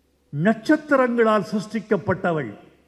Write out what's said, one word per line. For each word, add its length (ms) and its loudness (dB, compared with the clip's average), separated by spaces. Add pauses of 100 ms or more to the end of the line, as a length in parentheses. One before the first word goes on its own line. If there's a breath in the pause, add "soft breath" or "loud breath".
(340)
நட்சத்திரங்களால் 1160 2
சிருஷ்டிக்கப்பட்டவள், 1000 -4 (360)